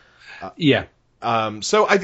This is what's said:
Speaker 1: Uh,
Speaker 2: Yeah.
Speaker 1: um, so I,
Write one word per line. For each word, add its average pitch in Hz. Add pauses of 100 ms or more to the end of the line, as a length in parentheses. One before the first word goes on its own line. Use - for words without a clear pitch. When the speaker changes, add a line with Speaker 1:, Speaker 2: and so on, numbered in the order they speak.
(420)
Speaker 1:
Uh, -
Speaker 2:
Yeah. 123 (380)
Speaker 1:
um, 110
so 214
I, 196